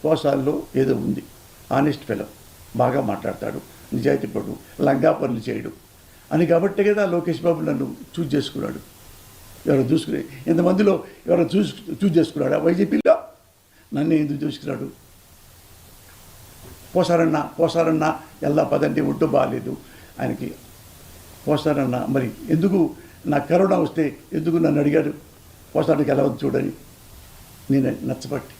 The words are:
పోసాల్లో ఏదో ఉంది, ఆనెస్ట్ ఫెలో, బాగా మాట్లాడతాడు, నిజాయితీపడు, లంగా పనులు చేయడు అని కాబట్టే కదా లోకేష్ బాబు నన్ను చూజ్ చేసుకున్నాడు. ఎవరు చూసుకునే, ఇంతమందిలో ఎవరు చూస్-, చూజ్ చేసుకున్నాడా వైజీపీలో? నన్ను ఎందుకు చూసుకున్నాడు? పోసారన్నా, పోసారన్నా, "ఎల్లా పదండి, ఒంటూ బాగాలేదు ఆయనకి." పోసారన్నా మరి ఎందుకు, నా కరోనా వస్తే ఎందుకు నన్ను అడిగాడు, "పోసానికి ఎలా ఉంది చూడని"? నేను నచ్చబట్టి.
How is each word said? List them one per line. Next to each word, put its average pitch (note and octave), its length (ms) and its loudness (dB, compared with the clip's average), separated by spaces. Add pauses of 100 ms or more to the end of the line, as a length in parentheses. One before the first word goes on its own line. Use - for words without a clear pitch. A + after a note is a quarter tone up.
పోసాల్లో D3 580 0 (120)
ఏదో C3+ 200 2
ఉంది, G#2+ 280 -2 (480)
ఆనెస్ట్ C#3 340 0
ఫెలో, G#2 200 -6 (500)
బాగా B2+ 260 2
మాట్లాడతాడు, G#2+ 600 -6 (320)
నిజాయితీపడు, C3+ 640 -2 (260)
లంగా C#3 300 4
పనులు A#2+ 380 -4
చేయడు G#2+ 220 -6 (600)
అని D#3+ 140 2
కాబట్టే F#3+ 380 2
కదా G#3 220 2
లోకేష్ E3+ 360 -2
బాబు E3 200 2
నన్ను D3+ 340 -4 (240)
చూజ్ C#3+ 160 -2
చేసుకున్నాడు. - 440 -4 (920)
ఎవరు C#3 100 4
చూసుకునే, C#3+ 440 0 (240)
ఇంతమందిలో F3+ 560 2 (240)
ఎవరు E3+ 140 4 (140)
చూస్-, D#3+ 500 -2
చూజ్ E3 120 4
చేసుకున్నాడా D3 400 2
వైజీపీలో? F3 600 4 (760)
నన్ను D#3 200 0
ఎందుకు D3 320 0
చూసుకున్నాడు? C#3 460 -6 (2000)
పోసారన్నా, E3 460 2
పోసారన్నా, D#3+ 760 0 (240)
"ఎల్లా D3 200 2
పదండి, D3 380 0
ఒంటూ C#3+ 260 0
బాగాలేదు C3 500 0 (420)
ఆయనకి." - 340 -6 (960)
పోసారన్నా C#3 640 0
మరి B2+ 220 0 (180)
ఎందుకు, E3+ 460 2 (300)
నా C#3+ 120 0
కరోనా F3+ 400 2
వస్తే D#3 400 -2 (160)
ఎందుకు E3 240 0
నన్ను D3 220 2
అడిగాడు, D3 340 2 (640)
"పోసానికి D3 360 2
ఎలా C3+ 120 2
ఉంది C#3 220 -2
చూడని"? C3 260 0 (1000)
నేను C3 180 4
నచ్చబట్టి. - 720 -6